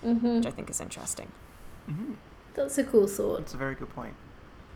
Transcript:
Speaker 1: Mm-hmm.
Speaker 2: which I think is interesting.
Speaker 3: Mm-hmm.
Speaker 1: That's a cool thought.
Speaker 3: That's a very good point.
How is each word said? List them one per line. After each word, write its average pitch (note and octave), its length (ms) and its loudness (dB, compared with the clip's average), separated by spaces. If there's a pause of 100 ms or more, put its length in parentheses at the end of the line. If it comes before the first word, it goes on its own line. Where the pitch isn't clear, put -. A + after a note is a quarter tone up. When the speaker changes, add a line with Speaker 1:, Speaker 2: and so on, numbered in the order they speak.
Speaker 1:
Mm-hmm. A#3 320 4
Speaker 2:
which A#3 80 4
I - 40 -2
think - 200 -8
is - 100 -4
interesting. - 500 -8 (600)
Speaker 3:
Mm-hmm. G#3+ 220 -4 (420)
Speaker 1:
That's C#4 240 0
a C4 60 6
cool G3+ 240 8
thought. G#3 300 0
Speaker 3:
That's D#3 160 -8
a - 20 -6
very C3+ 180 -2
good - 200 -10
point. A#2 200 -8 (600)